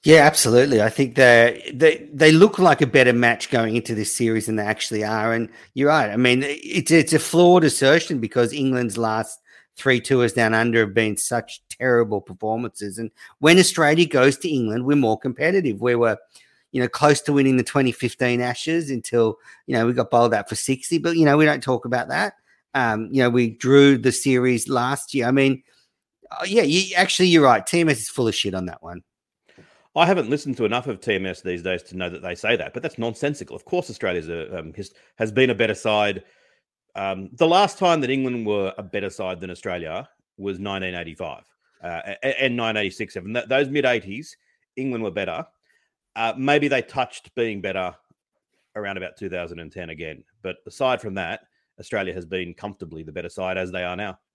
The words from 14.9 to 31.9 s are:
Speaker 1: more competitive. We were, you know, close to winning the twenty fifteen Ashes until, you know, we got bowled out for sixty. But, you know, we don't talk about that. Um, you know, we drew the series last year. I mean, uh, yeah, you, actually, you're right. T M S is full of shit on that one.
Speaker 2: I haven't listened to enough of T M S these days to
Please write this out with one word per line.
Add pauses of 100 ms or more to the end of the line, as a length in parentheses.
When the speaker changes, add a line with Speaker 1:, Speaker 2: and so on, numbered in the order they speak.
Speaker 1:
more
competitive.
We
were, (540)
you
know,
close
to
winning
the
twenty
fifteen
Ashes
until, (260)
you
know,
we
got
bowled
out
for
sixty.
But,
you
know,
we
don't
talk
about
that. (400)
Um,
you
know,
we
drew
the
series
last
year.
I
mean, (680)
uh,
yeah,
you,
actually,
you're
right.
T
M
S
is
full
of
shit
on
that
one. (920)
Speaker 2:
I
haven't
listened
to
enough
of
T
M
S
these
days
to